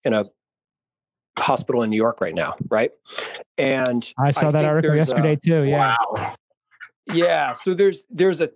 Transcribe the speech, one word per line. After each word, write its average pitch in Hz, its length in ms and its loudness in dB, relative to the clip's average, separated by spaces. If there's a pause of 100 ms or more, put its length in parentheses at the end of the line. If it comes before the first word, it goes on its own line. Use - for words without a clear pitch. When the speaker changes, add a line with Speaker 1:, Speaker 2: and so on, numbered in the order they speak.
Speaker 1:
in 120 100 0
a 107 120 0 (1120)
hospital 127 460 0
in 110 60 -2
New 107 80 0
York 113 220 0
right 85 140 -4
now, 80 220 -4 (140)
right? 110 220 0 (680)
And 131 600 -2
Speaker 2:
I 139 140 2
saw 156 160 0
Speaker 1:
I 151 40 2
Speaker 2:
that 151 80 2
Speaker 1:
think 151 80 2
Speaker 2:
article 151 280 2
Speaker 1:
there's 156 140 2
a - 40 -2
Speaker 2:
yesterday 151 220 2
too. 156 320 2
Yeah. 143 280 2 (160)
Speaker 3:
Wow. 107 240 -6 (800)
Speaker 1:
Yeah. 160 400 2
So 185 200 -4
there's, 190 360 0
there's 180 320 0
a 156 140 0